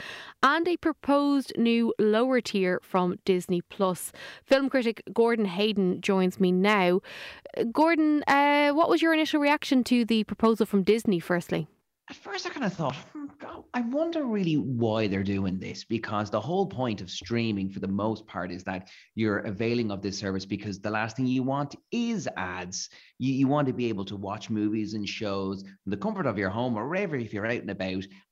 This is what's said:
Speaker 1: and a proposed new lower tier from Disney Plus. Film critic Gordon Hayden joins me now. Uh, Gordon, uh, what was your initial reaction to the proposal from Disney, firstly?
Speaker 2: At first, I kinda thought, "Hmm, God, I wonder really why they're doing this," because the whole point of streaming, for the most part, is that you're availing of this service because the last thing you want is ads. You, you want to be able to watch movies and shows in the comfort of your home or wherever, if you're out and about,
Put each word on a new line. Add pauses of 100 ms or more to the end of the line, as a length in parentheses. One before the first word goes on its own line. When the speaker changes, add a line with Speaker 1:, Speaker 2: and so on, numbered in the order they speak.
(420)
Speaker 1:
and
a
proposed
new
lower
tier
from
Disney
Plus. (320)
Film
critic (100)
Gordon
Hayden
joins
me
now. (560)
Uh,
Gordon,
uh,
what
was
your
initial
reaction
to
the
proposal
from
Disney,
firstly? (420)
Speaker 2:
At
first,
I
kinda
thought,
"Hmm, (120)
God, (100)
I
wonder
really
why
they're
doing
this,"
because
the
whole
point
of
streaming,
for
the
most
part,
is
that (260)
you're
availing
of
this
service
because
the
last
thing
you
want (160)
is (120)
ads. (300)
You,
you
want
to
be
able
to
watch
movies
and
shows
in
the
comfort
of
your
home
or
wherever,
if
you're
out
and
about, (260)